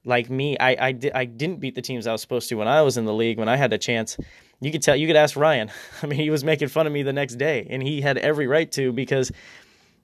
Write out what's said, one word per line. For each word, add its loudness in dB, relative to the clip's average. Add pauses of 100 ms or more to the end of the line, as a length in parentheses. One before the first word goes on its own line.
like 0
me, -2
I, 2
I -2
di-, -4
I -2
didn't -6
beat -6
the -10
teams -6
I -2
was -4
supposed -4
to -4
when 0
I 6
was 4
in -2
the 0
league, 0
when 0
I 4
had 2
a 0
chance. -2 (440)
You -4
could -4
tell, 4
you 0
could 6
ask 6
Ryan. 2 (160)
<laughs> -16
I -6
mean, -4
he 0
was 0
making 0
fun 0
of -4
me -2
the -2
next -4
day, -2
and -6
he -4
had 0
every 0
right 2
to, 0
because 0 (720)